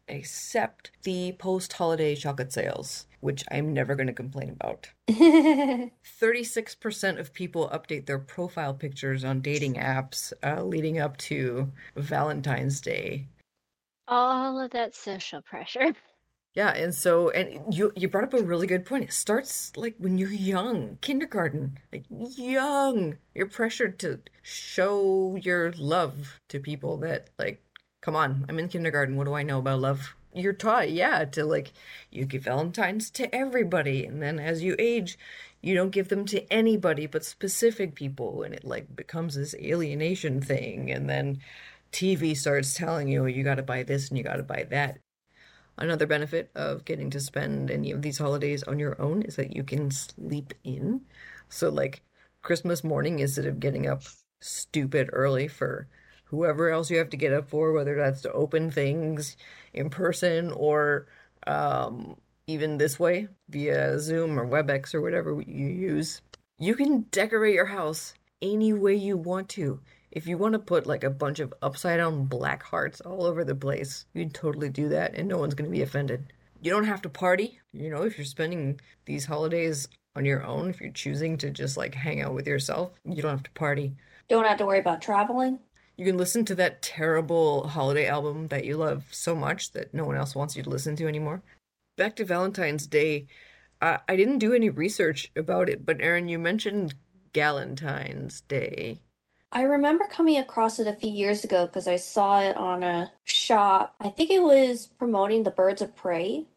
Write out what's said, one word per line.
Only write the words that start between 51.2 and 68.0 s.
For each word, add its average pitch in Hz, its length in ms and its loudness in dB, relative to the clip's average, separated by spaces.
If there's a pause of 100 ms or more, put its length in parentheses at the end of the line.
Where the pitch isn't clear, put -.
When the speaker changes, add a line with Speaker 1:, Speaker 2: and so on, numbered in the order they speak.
Speaker 1:
So, 165 200 0
like, 139 320 -4 (420)
Christmas 175 400 0
morning, 151 360 0
instead 139 260 0
of 139 140 -4
getting 139 280 -2
up 135 160 -2 (380)
stupid 135 680 -2
early 135 360 2
for - 400 -6 (380)
whoever 160 440 2
else 160 220 0
you 165 60 4
have 165 120 0
to 160 80 -8
get 139 160 2
up 139 160 0
for, 160 220 2
whether 143 240 2
that's 135 260 0
to - 100 -4
open 156 380 2
things 151 680 -2 (360)
in 135 160 -2
person 170 640 0
or, 147 560 4 (400)
um, - 680 0 (320)
even 151 300 -2
this 147 220 2
way, 180 280 2 (220)
via 143 500 2
Zoom 160 400 0
or 120 60 -2
WebEx 139 480 0
or 151 80 0
whatever 165 400 -2
you 139 260 -6
use, 160 540 -2 (380)
you 202 160 2
can 277 360 2
decorate 214 440 4
your 180 100 6
house 170 480 -6 (280)